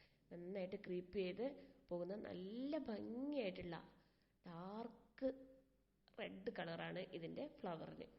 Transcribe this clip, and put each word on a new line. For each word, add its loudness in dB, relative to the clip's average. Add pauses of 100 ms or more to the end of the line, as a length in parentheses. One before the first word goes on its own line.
(320)
നന്നായിട്ട് 0
ക്രീപ്പ് 2
ചെയ്ത് 4 (460)
പോകുന്ന 2 (100)
നല്ല 0 (120)
ഭംഗിയായിട്ടുള്ള 2 (720)
ഡാർക്ക് 0 (920)
റെഡ് -2
കളറാണ് 0 (160)
ഇതിൻ്റെ 0 (140)
ഫ്ലവറിന്. -2